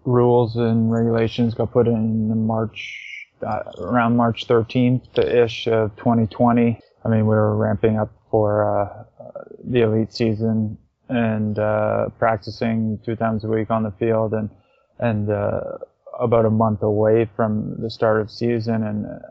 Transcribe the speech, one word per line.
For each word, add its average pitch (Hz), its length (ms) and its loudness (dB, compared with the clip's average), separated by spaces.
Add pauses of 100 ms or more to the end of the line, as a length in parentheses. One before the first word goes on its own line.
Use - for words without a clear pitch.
rules 120 500 4
and 113 360 2
regulations 113 640 0
got - 180 -2
put 120 140 4
in 110 440 0
in 113 140 0
March, - 840 -6 (180)
uh, 107 180 -6 (160)
around 117 360 0
March 117 300 0
thirteenth-ish 120 1200 2
of 110 280 0
twenty 117 320 2
twenty. 117 520 2 (240)
I 113 60 -2
mean, 110 120 2
we 107 140 2
were 107 220 2
ramping 110 400 0
up 110 140 -4 (180)
for, 104 400 2
uh, 101 340 -4 (640)
the 123 140 2
elite 110 320 0
season 110 640 -2 (320)
and, 107 480 -2
uh, 107 520 0 (100)
practicing 113 840 -2
two 113 120 -4
times 113 280 -2
a 107 40 -6
week 110 240 -2
on 110 120 0
the 107 160 -4
field, 113 320 0
and, 110 180 -4 (500)
and, 107 300 -2
uh, 104 300 -2 (580)
about 117 280 2
a 110 40 2
month 110 340 0
away 110 520 2
from 110 460 -4
the 113 80 -6
start 110 320 0
of 113 100 -6
season. 113 520 -2
And, 104 220 -6
uh, - 140 -14 (100)